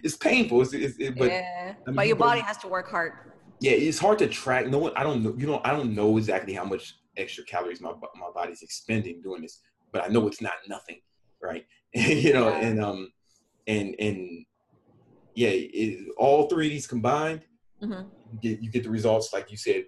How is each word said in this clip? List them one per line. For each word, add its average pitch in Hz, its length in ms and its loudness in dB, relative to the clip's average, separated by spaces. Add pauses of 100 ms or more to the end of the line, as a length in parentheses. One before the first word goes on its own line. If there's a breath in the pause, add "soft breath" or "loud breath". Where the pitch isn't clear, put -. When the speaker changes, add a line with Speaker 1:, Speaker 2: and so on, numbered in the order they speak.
Speaker 1:
it's 107 120 -4
painful. 131 460 4
It's, 131 100 0
it's, 135 260 -4
it, 131 200 -6
but, 127 140 4
Speaker 2:
Yeah, 180 420 -6 (100)
Speaker 1:
I - 60 -8
mean, 143 60 -2
Speaker 2:
but 202 100 4
your 220 100 4
Speaker 1:
people 233 120 4
Speaker 2:
body 240 120 4
Speaker 1:
don't 214 60 -4
Speaker 2:
has 208 120 -6
to 196 100 -14
work 180 200 -4
hard. 170 240 -4 (480)
Speaker 1:
Yeah, 131 120 4
it's 147 260 2
hard 214 220 4
to 160 80 4
track. 127 400 0
No 135 100 2
one, 156 160 0
I - 80 0
don't 139 220 0
know. 110 120 -2
You 131 120 -4
know, 147 160 0
I - 80 2
don't 131 240 0
know 107 200 6
exactly 98 380 0
how 92 100 -4
much 95 300 -6 (220)
extra - 280 -8
calories 87 360 -6
my 82 120 -8
bo-, 78 220 -14
my 87 200 -12
body's 87 280 -8
expending 90 580 -6
doing 90 220 -10
this, - 180 -18 (320)
but 92 120 -2
I 90 40 -4
know 107 180 4
it's 101 160 -4
not 98 100 -6 (160)
nothing, 90 320 -12 (420)
right? 85 220 -8 (160)
<laughs> - 140 -20
You 143 380 4
know, 123 160 6
Speaker 2:
Yeah. 107 180 0
Speaker 1:
and, 110 160 2
um, 95 300 -6 (540)
and, 104 320 -2
and 90 460 -4 (920)
yeah, 117 160 2
it, 95 580 -2 (100)
all 143 300 6
three 160 180 2
of 147 60 0
these 147 140 -8
combined, 151 560 -2 (380)
Speaker 2:
Mm-hmm. 190 280 -8 (240)
Speaker 1:
you 113 80 -12
get, 110 200 -4
you 113 120 -8
get 120 100 0
the 113 80 -6
results, 110 420 2
like 98 200 -8
you 107 40 -16
said. 95 320 0